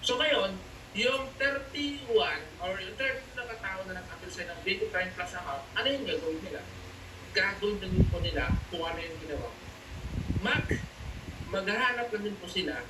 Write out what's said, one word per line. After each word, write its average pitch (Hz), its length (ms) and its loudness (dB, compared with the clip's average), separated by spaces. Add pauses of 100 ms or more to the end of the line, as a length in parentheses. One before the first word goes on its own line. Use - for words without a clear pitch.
So, 247 160 4
ngayon, 226 320 4 (400)
yung 269 480 2
thirty-one 277 1040 4 (160)
or - 160 -2
yung 185 160 -6
thirty-two 262 400 -2
na 240 160 -6
katao 190 400 -6
na 185 80 -6
nag-avail 180 320 -10
sa'yo 170 240 -6
ng 175 80 -10
Video - 320 0
Prime 185 240 2
Plus - 160 -4
account, - 400 -4
ano 226 160 2
yung 277 160 0
gagawin 160 400 0
nila? - 160 -6 (720)
Gagawin 202 480 2
lang 185 160 0
din - 80 10
po 175 160 2
nila 135 320 2 (160)
kung 165 160 -2
ano 165 160 -2
yung 165 240 -6
ginawa 131 240 -4
mo. - 120 -12 (840)
Mag-, - 360 2 (680)
maghahanap 233 640 2
lang 208 120 0
din 202 120 -2
po 180 80 -10
sila 156 320 0 (120)